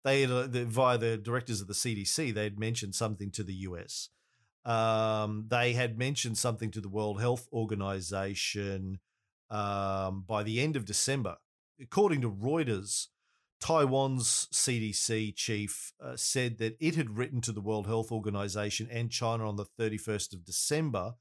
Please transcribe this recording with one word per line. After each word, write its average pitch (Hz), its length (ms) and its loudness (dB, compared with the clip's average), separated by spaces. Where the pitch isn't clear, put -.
they 135 180 6
had, 131 80 4
uh, 123 160 2
the, 123 200 0
via 123 340 6
the 113 180 2
directors 120 420 -2
of 98 60 -6
the 98 80 -8
C 117 220 0
D 101 100 -4
C, 151 240 0
they 107 140 0
had 104 160 -4
mentioned 110 340 -2
something 104 380 -2
to 107 120 -6
the 95 120 -6
U 92 240 -8
S. - 300 -10
Um, 110 840 2
they 120 260 4
had 120 240 0
mentioned 123 400 -2
something 113 320 0
to 107 120 -6
the 98 80 -8
World 104 300 -2
Health 120 320 0
Organization, 98 1500 -2
um, 98 800 -2
by 107 140 0
the 110 180 0
end 151 160 0
of 117 100 -2
December. 104 520 0
According 160 420 4
to 117 100 0
Reuters, 110 760 0
Taiwan's 135 920 4
C 123 280 2
D 110 120 0
C 110 400 0
chief, - 600 -4
uh, 127 140 -10
said 123 400 0
that 113 220 0
it 160 160 2
had 120 200 0
written 123 260 0
to 117 100 -2
the 104 100 -4
World 107 240 0
Health 113 260 0
Organization 104 800 -2
and 117 220 -4
China 113 360 0
on 104 80 -2
the 101 100 -4
thirty-first 107 680 -2
of 90 100 -14
December 113 760 0